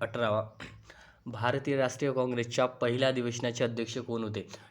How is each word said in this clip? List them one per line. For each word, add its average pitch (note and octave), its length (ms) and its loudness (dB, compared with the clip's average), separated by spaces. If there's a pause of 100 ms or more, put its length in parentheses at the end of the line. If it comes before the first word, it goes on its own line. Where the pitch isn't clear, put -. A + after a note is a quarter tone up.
अठरावा, A2 420 2 (840)
भारतीय B2+ 500 0
राष्ट्रीय C3+ 360 2
काँग्रेसच्या B2+ 540 2
पहिल्या B2 420 2
अधिवेशनाचे A#2+ 560 0
अध्यक्ष A#2 340 -2
कोण A#2 260 -4
होते? G#2+ 180 -4 (300)